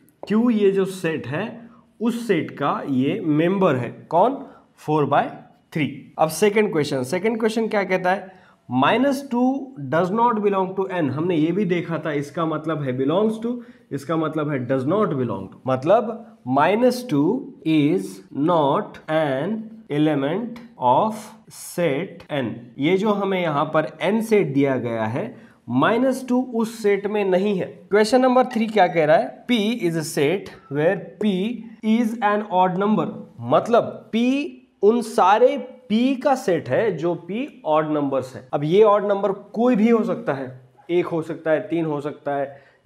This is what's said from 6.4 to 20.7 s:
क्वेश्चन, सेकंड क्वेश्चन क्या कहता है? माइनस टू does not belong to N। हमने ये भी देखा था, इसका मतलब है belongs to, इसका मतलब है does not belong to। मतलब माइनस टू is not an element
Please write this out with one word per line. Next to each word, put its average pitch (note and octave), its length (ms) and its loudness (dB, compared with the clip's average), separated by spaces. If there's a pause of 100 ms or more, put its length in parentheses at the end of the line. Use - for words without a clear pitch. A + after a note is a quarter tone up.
क्वेश्चन, E3 320 -2
सेकंड G#3+ 360 -2
क्वेश्चन A3+ 280 -2
क्या G3+ 160 0
कहता F#3 280 0
है? G3 200 -4 (400)
माइनस A3+ 600 2
टू B3+ 480 -2
does D#3 320 0
not A#3 280 0
belong G3 400 0
to F#3+ 80 -2
N। F3 220 -2
हमने D#3+ 260 -2
ये D#3 160 2
भी G3+ 140 0
देखा E3 320 -2
था, D#3 140 -6
इसका D3 340 -4
मतलब D#3 360 -4
है B2+ 180 -4
belongs G3+ 460 0
to, A#3+ 100 -4 (360)
इसका C#3+ 240 -4
मतलब D3+ 360 -2
है B2+ 160 -4
does C3+ 160 0
not F#3+ 240 0
belong A#2 360 -4
to। F#2+ 120 -16 (120)
मतलब E3+ 720 0 (100)
माइनस D#3+ 640 2
टू D#3 440 0 (140)
is D#3 340 2 (380)
not D#3+ 600 2 (120)
an D#3 440 0 (360)
element D3+ 680 0 (240)